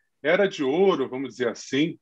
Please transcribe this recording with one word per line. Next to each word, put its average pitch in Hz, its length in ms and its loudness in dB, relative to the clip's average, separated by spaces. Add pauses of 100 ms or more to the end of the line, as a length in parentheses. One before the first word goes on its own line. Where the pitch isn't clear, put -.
(220)
era 190 260 2
de 156 160 -4
ouro, 147 460 2
vamos 127 200 -6
dizer 120 180 -2
assim, 139 540 -2